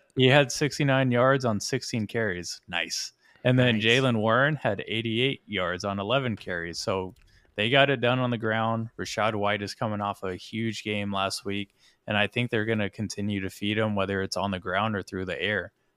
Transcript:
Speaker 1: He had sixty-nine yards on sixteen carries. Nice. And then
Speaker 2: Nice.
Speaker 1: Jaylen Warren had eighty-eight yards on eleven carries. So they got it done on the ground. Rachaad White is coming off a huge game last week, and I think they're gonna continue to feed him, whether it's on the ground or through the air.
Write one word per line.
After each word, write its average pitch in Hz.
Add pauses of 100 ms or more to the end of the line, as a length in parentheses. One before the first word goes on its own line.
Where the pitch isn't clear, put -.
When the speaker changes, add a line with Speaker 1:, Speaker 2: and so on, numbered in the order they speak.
(160)
Speaker 1:
He 131
had 143
sixty-nine 135
yards 127
on 110
sixteen 117
carries. 95
Nice. 85 (320)
And 127
then 123
Speaker 2:
Nice. 107
Speaker 1:
Jaylen 123
Warren 120
had 107
eighty-eight 113
yards 90
on 101
eleven 117
carries. 85
So 92 (420)
they 110
got 139
it 131
done 123
on 127
the 120
ground. 113 (100)
Rachaad 110
White 101
is 98
coming 107
off 101
a 92
huge 110
game 101
last 98
week, 101 (360)
and 107
I 104
think 120
they're 107
gonna 107
continue 101
to 95
feed 104
him, 110
whether 98
it's 95
on 95
the 92
ground 98
or 92
through 92
the 78
air. 95 (240)